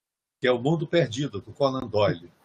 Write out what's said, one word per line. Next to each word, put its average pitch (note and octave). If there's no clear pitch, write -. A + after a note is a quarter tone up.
que B2+
é B2+
O B2
Mundo D3+
Perdido, C#3
do -
Conan C3
Doyle. G2+